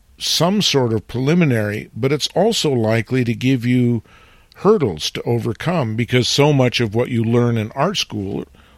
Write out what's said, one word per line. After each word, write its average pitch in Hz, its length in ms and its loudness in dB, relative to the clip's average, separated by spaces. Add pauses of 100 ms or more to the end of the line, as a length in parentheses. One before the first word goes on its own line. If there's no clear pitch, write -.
(160)
some 185 460 0
sort 123 300 0
of 107 160 -4
preliminary, 123 840 0
but 131 180 -2
it's 143 240 -2
also 196 340 0
likely 117 540 0
to 117 100 -2
give 120 320 0
you 120 340 2 (580)
hurdles 147 520 2
to - 140 -8
overcome, 117 720 -2
because 123 300 0
so 143 260 2
much 127 280 2
of 107 140 -2
what 120 160 0
you 117 120 0
learn 117 360 2
in 107 140 -4
art 165 260 -2
school, 107 460 -6 (340)